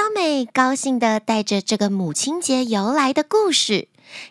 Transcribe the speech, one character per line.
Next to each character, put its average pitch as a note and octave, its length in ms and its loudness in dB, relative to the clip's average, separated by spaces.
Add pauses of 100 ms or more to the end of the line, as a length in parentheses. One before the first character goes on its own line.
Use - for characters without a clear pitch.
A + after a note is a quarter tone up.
(160)
美 D4+ 300 0
高 C4 280 2
兴 C4 240 -2
地 A3 220 2
带 G#3+ 240 0
着 G3+ 180 0
这 G#3+ 140 -2
个 G#3 140 0
母 F#3+ 240 -2
亲 D#4 260 -4
节 C4 240 0
由 A3 300 0
来 C#4 180 2
的 D4+ 120 0
故 G#4 280 2
事， - 380 0 (420)